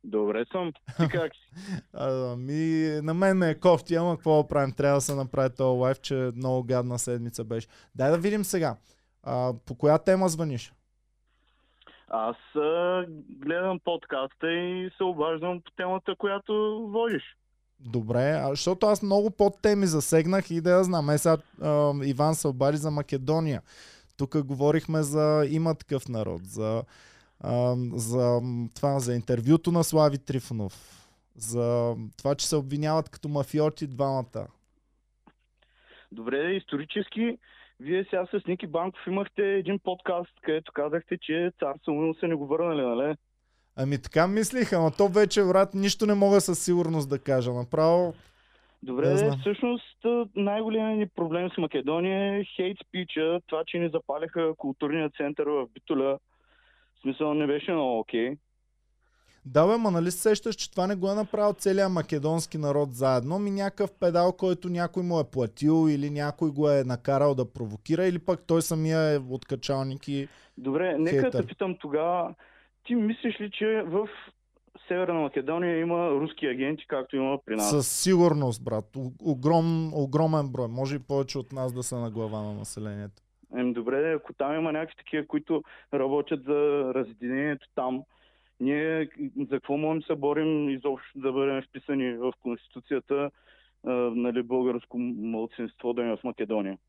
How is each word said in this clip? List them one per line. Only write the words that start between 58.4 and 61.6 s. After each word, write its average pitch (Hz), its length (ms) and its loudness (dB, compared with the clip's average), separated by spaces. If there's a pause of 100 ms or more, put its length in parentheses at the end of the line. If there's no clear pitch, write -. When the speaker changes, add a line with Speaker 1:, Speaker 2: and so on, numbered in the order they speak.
Speaker 2:
Да, 147 220 6
бе, 220 100 4
ма 220 140 2
нали 170 200 2
се 175 80 -6
сещаш, 214 360 2
че - 160 -10
това 185 160 0
не 202 80 0
го 190 160 -2
е 202 40 0
направил 208 380 2
целият 190 380 2